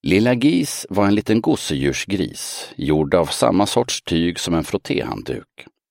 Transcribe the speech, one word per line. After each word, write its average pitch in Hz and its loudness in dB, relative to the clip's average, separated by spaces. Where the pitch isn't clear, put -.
Lilla 110 4
Gis 147 0
var 101 2
en 104 4
liten 110 2
gosedjursgris, - -4
gjord 76 0
av 85 4
samma 101 2
sorts - -2
tyg 85 -2
som 87 -2
en 80 0
frottéhandduk. - -6